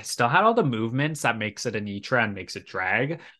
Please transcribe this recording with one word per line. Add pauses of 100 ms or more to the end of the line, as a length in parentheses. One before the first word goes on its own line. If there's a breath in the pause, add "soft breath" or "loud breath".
still
had
all
the
movements
that
makes
it
Anitra
and
makes
it
drag. (200 loud breath)